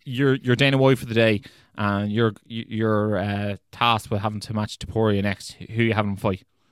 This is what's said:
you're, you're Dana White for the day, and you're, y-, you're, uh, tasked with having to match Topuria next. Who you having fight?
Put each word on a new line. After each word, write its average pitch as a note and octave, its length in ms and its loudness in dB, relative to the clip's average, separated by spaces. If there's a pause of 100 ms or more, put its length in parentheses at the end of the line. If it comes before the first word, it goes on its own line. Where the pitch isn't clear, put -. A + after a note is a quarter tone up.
you're, C3+ 300 0
you're B2 200 0
Dana C3+ 220 4
White C3+ 200 6
for - 80 -12
the A#2 80 -6
day, A2 280 4 (360)
and G#2 340 -2
you're, A2 200 2 (180)
y-, A2+ 180 -10
you're, G#2+ 500 0
uh, G2+ 400 -4 (140)
tasked A#2 380 0
with G2+ 120 -2
having G#2+ 180 -4
to - 140 -8
match G#2+ 260 -6
Topuria G#2 420 0
next. G2 300 -4
Who A2+ 320 -4
you A2+ 100 2
having G2+ 220 0
fight? G2+ 280 -2 (280)